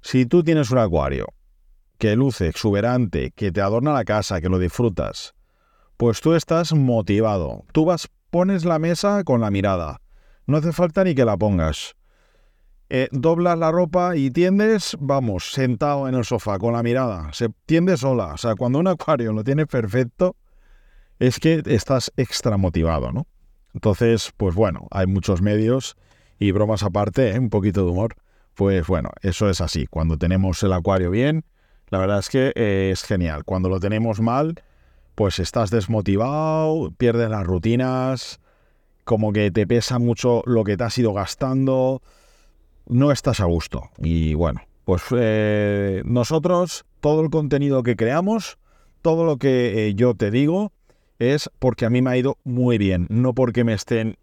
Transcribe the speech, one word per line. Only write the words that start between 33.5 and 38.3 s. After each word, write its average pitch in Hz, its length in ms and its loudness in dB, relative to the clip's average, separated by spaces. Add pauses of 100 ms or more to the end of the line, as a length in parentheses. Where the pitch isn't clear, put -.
lo 92 100 -2
tenemos 107 400 -2
mal, 135 440 -2 (500)
pues 101 240 -2
estás 101 320 -2
desmotivado, 120 1300 -2
pierdes 117 320 2
las 104 160 -4
rutinas, 127 960 -2 (640)